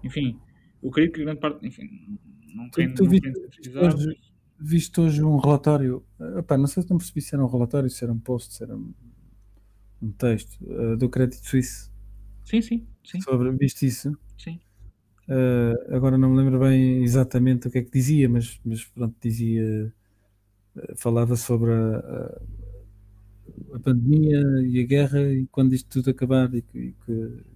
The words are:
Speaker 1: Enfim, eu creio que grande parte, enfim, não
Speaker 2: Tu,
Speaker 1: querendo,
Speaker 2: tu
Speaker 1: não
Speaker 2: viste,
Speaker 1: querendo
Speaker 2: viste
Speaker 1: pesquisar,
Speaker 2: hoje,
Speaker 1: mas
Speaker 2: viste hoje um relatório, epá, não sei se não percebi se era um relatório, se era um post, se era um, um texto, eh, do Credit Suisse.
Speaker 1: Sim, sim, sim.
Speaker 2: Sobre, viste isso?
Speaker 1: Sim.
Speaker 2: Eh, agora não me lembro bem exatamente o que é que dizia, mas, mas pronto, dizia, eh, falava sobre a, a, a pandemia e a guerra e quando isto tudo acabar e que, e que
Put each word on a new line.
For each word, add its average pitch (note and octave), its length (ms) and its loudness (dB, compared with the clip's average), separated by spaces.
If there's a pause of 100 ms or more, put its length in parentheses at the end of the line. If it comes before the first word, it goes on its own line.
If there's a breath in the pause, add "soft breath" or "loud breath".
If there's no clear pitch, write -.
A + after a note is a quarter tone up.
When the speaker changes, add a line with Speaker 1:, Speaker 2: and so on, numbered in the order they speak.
Speaker 1:
Enfim, C3 360 -6 (420 soft breath)
eu C3+ 100 -8
creio E3 200 2
que D#3+ 120 -10
grande D3+ 160 -6
parte, D3 260 -6
enfim, - 240 -14 (680)
não A#2+ 140 -14
Speaker 2:
Tu, - 60 -16
Speaker 1:
querendo, C3 200 0
Speaker 2:
tu G3 80 4
Speaker 1:
não F3 60 6
Speaker 2:
viste, F#3 140 6
Speaker 1:
querendo C3 180 -8
Speaker 2:
viste - 160 -20
Speaker 1:
pesquisar, B2+ 240 -6 (140)
Speaker 2:
hoje, C#3+ 120 -2
Speaker 1:
mas D#3 80 -6 (440)
Speaker 2:
viste D#3+ 420 0
hoje D3+ 220 2
um D3+ 140 4
relatório, C#3 680 2 (360)
epá, D3+ 180 0
não C#3+ 100 2
sei F#3 160 -2
se F3 60 -6
não F3+ 80 4
percebi D#3+ 240 -4
se - 140 -8
era C#3 80 2
um B2 40 2
relatório, B2 420 0
se - 140 -8
era A#2+ 100 -2
um A2+ 60 -4
post, B2 340 -6
se A2+ 100 -14
era A2 120 -14
um, A2 180 -12 (1080)
um A2 100 -6
texto, - 460 -2 (140)
eh, A2+ 240 -2
do B2 140 0
Credit B2+ 360 -2
Suisse. - 460 -2 (540)
Speaker 1:
Sim, A3+ 160 0
sim, A3+ 260 -6 (160)
sim. F3+ 180 -8
Speaker 2:
Sobre, B2+ 360 0
viste C#3 300 0
isso? C#3 300 -4 (200)
Speaker 1:
Sim. E3+ 220 -14 (680)
Speaker 2:
Eh, B2 460 2 (220)
agora C3 220 4
não C3 120 4
me C3 80 4
lembro C3 220 4
bem C3 440 4
exatamente B2+ 640 2
o A#2+ 40 -4
que B2+ 80 0
é A#2+ 40 -4
que - 80 -12
dizia, C3+ 380 4
mas, A#2+ 340 -2
mas A2+ 220 -6
pronto, A#2 360 -8
dizia, A2 680 -2 (840)
eh, - 180 -14
falava A#2 400 0
sobre A#2 380 0
a, A2+ 240 0
a, - 440 -10 (1300)
a A#2+ 40 -8
pandemia C#3+ 600 4 (240)
e B2 140 0
a A#2+ 60 2
guerra C#3+ 360 2 (120)
e C3 140 0
quando C3 260 2
isto - 160 -4
tudo C3 220 0
acabar B2+ 420 2
e A#2 80 -4
que, - 180 -18
e A#2+ 160 -10 (100)
que A2+ 340 -8 (160)